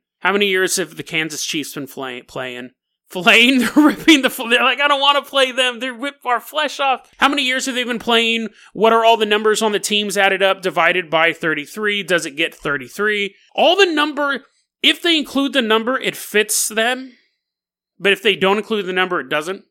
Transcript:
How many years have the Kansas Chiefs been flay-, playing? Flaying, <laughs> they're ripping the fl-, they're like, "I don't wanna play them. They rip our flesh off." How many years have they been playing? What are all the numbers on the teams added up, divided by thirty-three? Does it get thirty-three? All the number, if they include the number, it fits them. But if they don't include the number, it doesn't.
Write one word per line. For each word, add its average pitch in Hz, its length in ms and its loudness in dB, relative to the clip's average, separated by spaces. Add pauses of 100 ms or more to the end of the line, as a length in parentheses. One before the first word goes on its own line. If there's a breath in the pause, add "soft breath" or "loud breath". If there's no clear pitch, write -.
(200)
How 185 140 0
many 202 140 2
years 185 280 0
have 160 220 -6
the 151 60 -12
Kansas 160 420 -6
Chiefs 143 280 -6
been 139 140 -10
flay-, 127 340 -10
playing? 127 500 -12 (360)
Flaying, 233 520 4
<laughs> - 0 -
they're 220 160 -2
ripping 294 460 4
the 254 80 0
fl-, 233 200 -8
they're 240 120 2
like, 254 180 0
"I 285 80 2
don't 277 140 0
wanna 277 220 2
play 269 280 0
them. 247 280 -2
They 262 100 -6
rip 262 360 -10
our 240 140 0
flesh 285 400 -6
off." 269 380 -2
How 254 100 4
many 285 140 0
years 262 240 -2
have 262 80 -4
they 247 100 -2
been 240 140 -4
playing? 226 520 0 (240 loud breath)
What 220 200 4
are 226 100 4
all 226 140 6
the 214 80 0
numbers 214 360 2
on 220 100 2
the 202 80 -2
teams 208 380 -2
added 190 260 2
up, 190 180 0
divided 175 480 0
by 160 240 2
thirty-three? 180 720 -4
Does 165 220 0
it 139 100 -10
get 156 180 -2
thirty-three? 196 800 -4 (200 soft breath)
All 294 200 4
the 381 160 4
number, 294 520 -2 (400)
if 311 180 2
they 339 160 2
include 269 360 -2
the 269 80 2
number, 226 360 0
it - 180 -4
fits - 520 -2
them. 240 460 -4 (840)
But 196 160 0
if 190 80 -4
they 202 140 0
don't 190 220 2
include 208 280 -4
the 185 80 -6
number, 180 260 -2
it 131 100 -10
doesn't. 151 420 -4